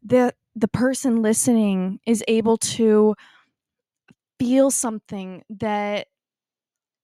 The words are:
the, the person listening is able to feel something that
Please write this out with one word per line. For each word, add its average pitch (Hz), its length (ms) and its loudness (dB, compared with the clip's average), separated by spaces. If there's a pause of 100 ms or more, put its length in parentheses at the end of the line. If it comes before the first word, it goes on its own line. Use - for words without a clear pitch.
the, 247 300 2 (220)
the 214 120 -2
person 247 540 0
listening 214 840 0
is 226 220 0
able 226 300 2
to 214 580 2 (1200)
feel 262 300 4
something 202 800 -8
that 208 580 -6 (960)